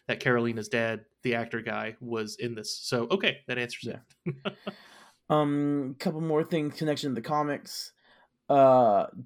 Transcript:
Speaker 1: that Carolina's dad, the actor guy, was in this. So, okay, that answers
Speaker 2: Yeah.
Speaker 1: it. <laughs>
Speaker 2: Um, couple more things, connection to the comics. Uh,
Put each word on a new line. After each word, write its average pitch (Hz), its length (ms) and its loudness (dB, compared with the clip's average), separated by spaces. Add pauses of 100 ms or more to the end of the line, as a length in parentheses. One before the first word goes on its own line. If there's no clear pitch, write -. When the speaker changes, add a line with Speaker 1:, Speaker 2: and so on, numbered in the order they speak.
Speaker 1:
that 117 140 -4
Carolina's 117 480 0
dad, 113 380 -2 (160)
the 120 120 0
actor 117 280 -4
guy, 110 380 -6
was 110 360 -6
in 117 180 -8
this. 107 220 -10
So, 117 340 -2
okay, 196 280 0 (100)
that 123 100 -4
answers 120 260 -8
Speaker 2:
Yeah. 117 160 -10 (260)
Speaker 1:
it. 147 320 -8
<laughs> - 160 -12 (560)
Speaker 2:
Um, 143 680 0
couple 160 200 -4
more 160 220 0
things, 151 320 -4
connection 147 360 -2
to 127 40 -2
the 113 100 -4
comics. 147 680 -4 (560)
Uh, 127 580 8 (200)